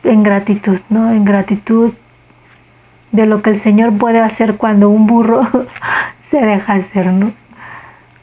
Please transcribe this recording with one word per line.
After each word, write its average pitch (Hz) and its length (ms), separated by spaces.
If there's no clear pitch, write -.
en 214 180
gratitud, 202 640
¿no? 226 240
En 214 120
gratitud 202 680
de 220 140
lo 214 160
que 220 80
el 208 60
Señor 214 420
puede 226 220
hacer 220 360
cuando 208 320
un 214 180
burro 233 400
<laughs> - 340
se 302 200
deja 208 340
hacer, 185 380
¿no? 202 200